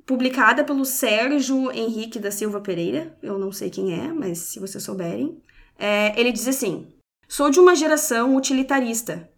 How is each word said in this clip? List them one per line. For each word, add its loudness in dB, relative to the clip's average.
publicada 2
pelo -2
Sérgio 0
Henrique -6
da -6
Silva -4
Pereira. -4
Eu -6
não -4
sei -8
quem -4
é, -6
mas -6
se -12
vocês -10
souberem. -6
É, 0
ele 2
diz -4
assim: -2
"Sou 2
de 6
uma 10
geração 2
utilitarista, -2